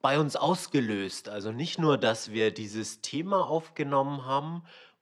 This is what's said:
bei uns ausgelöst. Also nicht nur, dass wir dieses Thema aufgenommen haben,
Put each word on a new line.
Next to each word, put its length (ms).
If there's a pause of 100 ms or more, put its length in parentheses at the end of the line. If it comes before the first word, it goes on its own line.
bei 180
uns 180
ausgelöst. 920
Also 240
nicht 260
nur, 200
dass 340
wir 180
dieses 520
Thema 440
aufgenommen 800
haben, 380 (400)